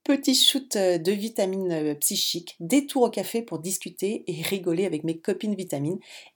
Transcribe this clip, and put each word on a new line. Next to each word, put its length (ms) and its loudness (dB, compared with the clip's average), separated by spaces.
Petit 320 2
shoot, 400 2
euh, 240 4
de 140 2
vitamines, 580 0
euh, 240 0
psychiques, 640 -2
détour 460 4
au 60 2
café 300 -2
pour 200 -6
discuter 680 -4
et 160 -4
rigoler 420 0
avec 200 -2
mes 140 -2
copines 360 -2
vitamines, 460 -4